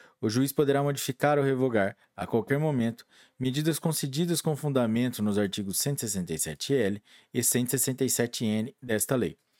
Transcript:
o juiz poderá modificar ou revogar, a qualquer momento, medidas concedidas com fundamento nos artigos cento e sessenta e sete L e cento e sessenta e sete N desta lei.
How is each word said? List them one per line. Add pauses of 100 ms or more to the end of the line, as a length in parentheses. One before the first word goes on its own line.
(220)
o
juiz
poderá
modificar
ou
revogar, (180)
a
qualquer
momento, (360)
medidas
concedidas
com
fundamento
nos
artigos
cento
e
sessenta
e
sete
L (320)
e
cento
e
sessenta
e
sete
N
desta
lei. (220)